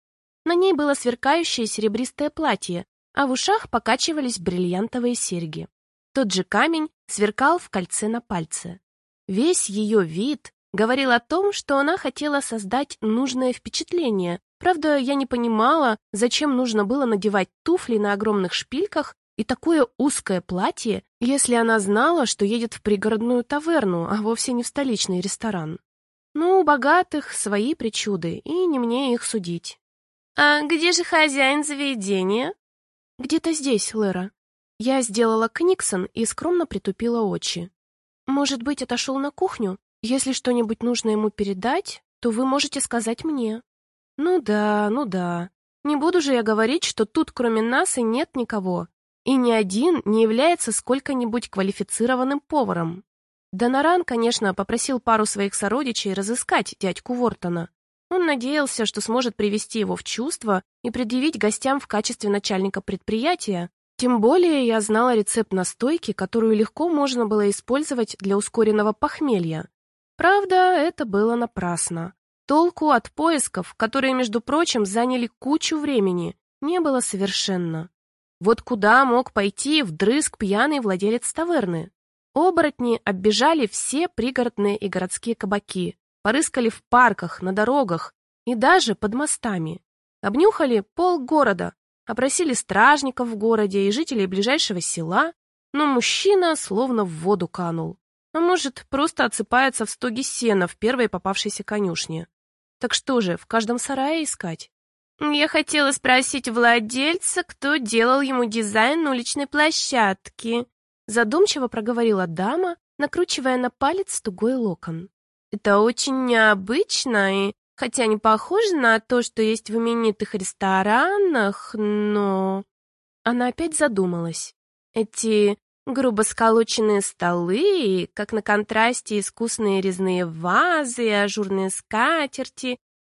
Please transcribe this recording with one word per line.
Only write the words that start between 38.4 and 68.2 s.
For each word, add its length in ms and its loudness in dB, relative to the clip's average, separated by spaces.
быть, 180 -4
отошёл 380 -4
на 140 -4
кухню? 460 -2
Если 300 0
что-нибудь 500 0
нужно 280 0
ему 200 0
передать, 720 -4
то 100 0
вы 160 0
можете 340 0
сказать 440 -4
мне». 380 -4
«Ну 240 2
да, 480 2
ну 160 0
да. 460 -4
Не 140 0
буду 240 2
же 120 0
я 100 2
говорить, 420 0
что 220 -2
тут 260 -2
кроме 280 0
нас 380 0
и 40 0
нет 340 -2
никого. 500 -4
И 120 2
ни 140 4
один 540 2
не 180 4
является 480 2
сколько-нибудь 800 -2
квалифицированным 920 -2
поваром». 640 -2
Доноран, 520 2
конечно, 500 0
попросил 460 -2
пару 260 2
своих 280 -4
сородичей 600 -2
разыскать 640 -2
дядьку 360 -4
Вортона. 540 -2
Он 160 0
надеялся, 640 0
что 140 -4
сможет 340 -2
привести 460 -2
его 160 -2
в 80 -12
чувство 580 -2
и 80 -4
предъявить 480 -2
гостям 420 0
в 80 -12
качестве 420 -4
начальника 500 -2
предприятия. 920 -4
Тем 240 2
более 460 4
я 140 2
знала 340 2
рецепт 380 0
настойки, 600 -2
которую 440 0
легко 320 0
можно 380 0
было 240 2
использовать 720 -2